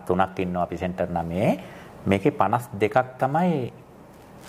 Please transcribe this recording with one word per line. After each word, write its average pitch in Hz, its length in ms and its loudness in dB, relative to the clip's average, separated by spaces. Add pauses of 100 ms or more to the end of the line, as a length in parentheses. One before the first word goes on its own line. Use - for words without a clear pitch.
තුනක් 92 320 2
ඉන්නවා 90 240 0
අපි 85 140 -4
සෙන්ටර් 90 340 -2
නවයේ. 87 480 0 (480)
මේකේ 101 240 4
පනස් 117 380 0 (120)
දෙකක් 123 380 2
තමයි 143 540 2 (760)